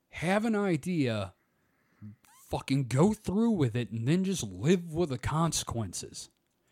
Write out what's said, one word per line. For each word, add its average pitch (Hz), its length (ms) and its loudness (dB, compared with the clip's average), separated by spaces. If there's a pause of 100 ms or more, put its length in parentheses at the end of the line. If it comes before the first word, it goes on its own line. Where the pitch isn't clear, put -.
have 208 360 -2
an 226 100 0
idea, 147 760 0 (1160)
fucking 139 360 -2
go 143 280 4
through 214 380 0
with 139 240 2
it, 120 160 -2
and 113 160 -4
then 180 160 2
just 185 200 -2
live 147 500 0
with 165 160 0
the 127 80 -4
consequences. - 1120 -4 (420)